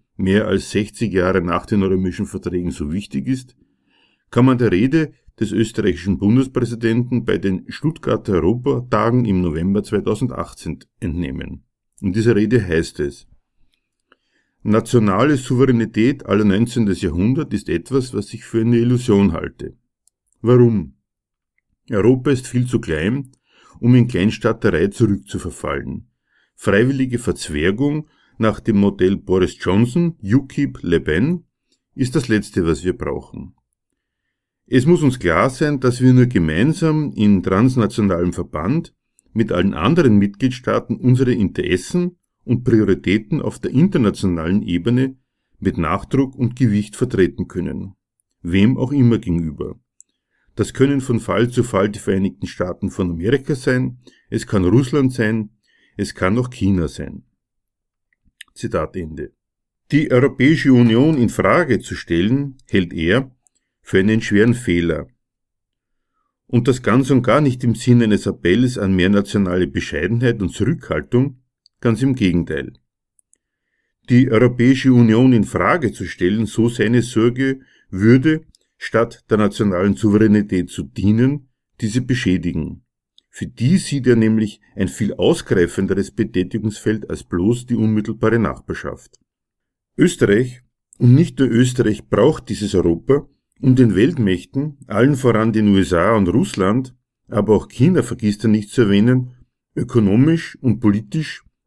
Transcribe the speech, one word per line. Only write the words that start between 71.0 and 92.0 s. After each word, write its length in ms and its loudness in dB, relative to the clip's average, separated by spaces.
ganz 220 -2
im 140 0
Gegenteil. 580 -2
Die 200 6
Europäische 640 4
Union 400 6
in 140 4
Frage 480 -2
zu 120 -10
stellen, 420 -2
so 200 0
seine 340 0
Sorge, 600 -2
würde, 560 2
statt 520 -4
der 80 2
nationalen 580 0
Souveränität 720 2
zu 140 -10
dienen, 680 -2
diese 220 -2
beschädigen. 800 -4
Für 180 -12
die 300 0
sieht 300 -2
er 80 6
nämlich 440 0
ein 120 -2
viel 260 -4
ausgreifenderes 960 0
Betätigungsfeld 1000 -4
als 140 -10
bloß 440 -2
die 80 -2
unmittelbare 640 0
Nachbarschaft. 800 -8
Österreich, 640 2
und 160 6
nicht 260 2
nur 100 4
Österreich, 600 0